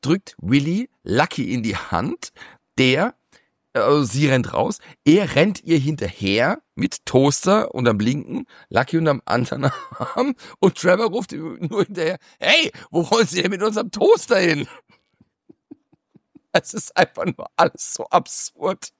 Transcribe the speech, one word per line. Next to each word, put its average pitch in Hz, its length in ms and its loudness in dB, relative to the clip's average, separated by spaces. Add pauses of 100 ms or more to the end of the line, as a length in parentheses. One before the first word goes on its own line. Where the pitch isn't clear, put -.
drückt 175 380 -2
Willy 147 520 0 (140)
Lucky 113 500 -2
in 120 80 -4
die 104 140 -4
Hand, 127 560 -6 (460)
der, 131 360 2 (600)
äh, 120 60 0
also 143 240 4
sie 131 240 2
rennt 131 260 2
raus, - 240 -2 (260)
er 175 300 4
rennt 180 300 2
ihr 165 140 2
hinterher 123 840 -2 (120)
mit - 320 -4
Toaster 147 680 2
unterm 117 260 0
linken, 127 460 -4 (240)
Lucky 131 280 0
unterm 151 260 0
anderen 127 400 -2
<laughs> 135 60 2 (280)
Arm 254 360 -4 (260)
und 185 180 2
Trevor 180 280 2
ruft 196 260 -6
ihm 156 260 -10 (120)
nur 202 140 -2
hinterher, 175 340 -4 (200)
"Hey, 311 320 2 (200)
wo 165 200 -2
wollen 226 160 4
Sie - 160 -4
denn 190 80 0
mit 190 120 -4
unserem 214 280 -2
Toaster 247 480 2
hin?" 160 340 0
<laughs> - 60 -20 (1700)
Es - 220 0
ist - 220 -8
einfach - 300 0
nur - 200 -8 (100)
alles - 380 -2
so - 140 -8
absurd. - 800 -2 (120)